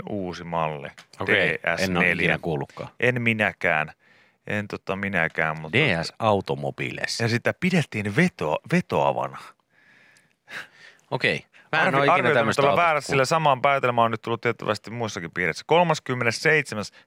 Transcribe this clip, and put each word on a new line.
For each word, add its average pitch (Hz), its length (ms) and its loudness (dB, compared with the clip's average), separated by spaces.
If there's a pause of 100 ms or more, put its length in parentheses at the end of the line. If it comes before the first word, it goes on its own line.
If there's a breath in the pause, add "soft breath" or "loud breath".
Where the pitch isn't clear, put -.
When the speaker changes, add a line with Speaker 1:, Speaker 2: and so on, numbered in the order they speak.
Speaker 1:
uusi 90 360 -8
malli. 78 440 -4 (320)
Speaker 2:
Okei, 95 440 0
en - 80 -2
oo 85 40 -2
Speaker 1:
D - 100 -2
S - 20 0
neljä. 90 240 2
Speaker 2:
ikinä 85 260 0
kuullutkaan. 76 500 -6 (120)
Speaker 1:
En 123 220 0
minäkään. 92 720 0 (580 soft breath)
En 104 180 -4
tota 95 280 -6
minäkään, 80 640 -2
mutta 80 180 -2
Speaker 2:
D 98 260 2
S - 140 -10
Automobiles. 80 1000 -2
Speaker 1:
Ja 117 80 0
sitä 113 320 0
pidettiin 110 560 -2
veto-, 120 440 0 (120)
vetoavana. 69 680 0 (1700 loud breath)
Speaker 2:
Okei. 113 340 0 (280 soft breath)
Mä 160 100 2
en 151 60 2
Speaker 1:
Arvi-, 135 80 2
Speaker 2:
oo 139 60 4
ikinä 143 120 4
Speaker 1:
arvioitu, 147 240 2
Speaker 2:
tämmöstä 110 240 2
Speaker 1:
mutta 139 80 4
Speaker 2:
autosta 170 160 4
Speaker 1:
väärässä, 151 200 0
sillä 143 140 -2
Speaker 2:
kuullut. 131 80 2
Speaker 1:
samaan 151 340 2
päätelmään 127 420 4
on 113 60 4
nyt 113 120 -4
tullut 117 180 -4
tiettävästi - 500 -2
muissakin 104 400 -8
piireissä. 87 360 -4
Kolmaskymmenesseitsemäs 147 1200 0 (160 soft breath)